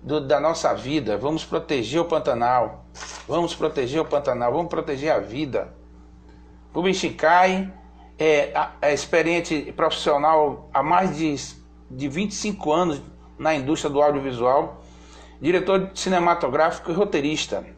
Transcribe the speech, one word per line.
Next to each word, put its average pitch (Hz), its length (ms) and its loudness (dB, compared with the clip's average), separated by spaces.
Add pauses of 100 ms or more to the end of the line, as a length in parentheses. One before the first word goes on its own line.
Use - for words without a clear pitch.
do, 147 180 -2
da 139 200 2
nossa 147 340 2
vida. 113 420 -2
Vamos 151 280 -2
proteger 143 560 -2
o 165 40 2
Pantanal. 123 800 0 (440)
Vamos 165 260 0
proteger 147 460 -2
o 151 40 0
Pantanal. 123 460 0
Vamos 160 180 -2
proteger 151 440 -2
a 110 80 2
vida. 113 520 -6 (1000)
Rubens 185 220 0
Shinkai 185 760 2 (460)
é, 151 340 4
a, 151 200 -2 (100)
é 147 100 4
experiente 165 840 0
profissional 151 1000 2
há 135 80 2
mais 170 340 2
de, 156 200 -2 (520)
de 131 200 -8
vinte 196 240 -4
e - 20 -12
cinco 196 380 -4
anos 160 280 2 (380)
na 156 160 0
indústria 147 340 -2
do 143 140 2
audiovisual, 135 800 2 (580)
diretor 185 540 0
cinematográfico 170 960 0
e 165 40 -2
roteirista. 156 680 -2 (140)